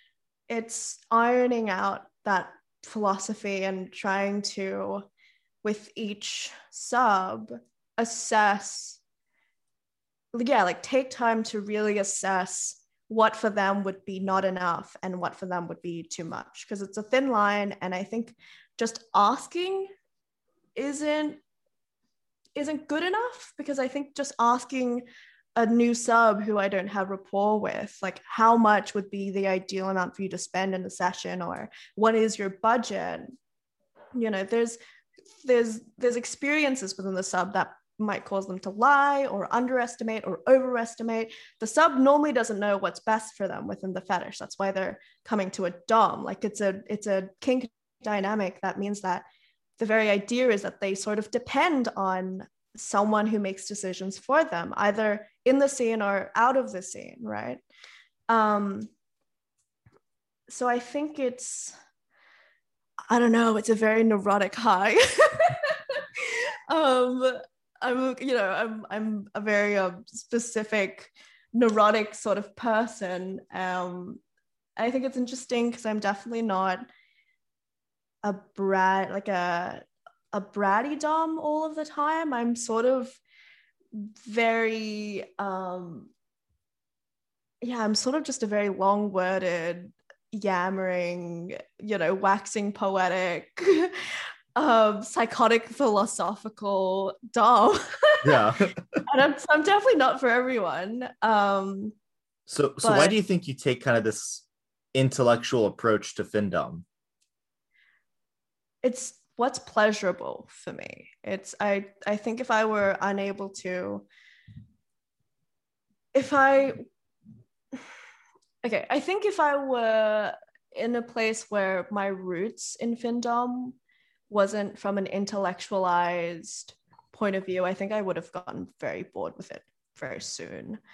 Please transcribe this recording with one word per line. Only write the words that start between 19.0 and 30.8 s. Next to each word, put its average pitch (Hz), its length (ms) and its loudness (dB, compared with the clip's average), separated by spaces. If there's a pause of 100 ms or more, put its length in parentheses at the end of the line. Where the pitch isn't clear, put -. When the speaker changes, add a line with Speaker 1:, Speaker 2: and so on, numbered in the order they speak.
Speaker 1:
asking 359 720 0 (880)
isn't, 302 640 -2 (1160)
isn't 294 340 -6
good 311 160 -2
enough, 440 540 -4
because 285 220 -4
I 262 80 0
think 277 280 -8
just 277 240 -6
asking 247 680 0 (480)
a 233 100 4
new 233 300 4
sub 226 480 4
who 208 160 0
I 196 80 2
don't 196 220 -2
have 196 200 -4
rapport 202 500 0
with, - 420 -6
like, 185 240 -8
how 226 320 6
much 208 360 4
would 196 160 -6
be 196 220 -6
the 196 160 -2
ideal 190 420 -2
amount 185 260 -2
for 196 60 -10
you 190 80 -4
to 180 80 -8
spend 190 380 -4
in 185 100 -6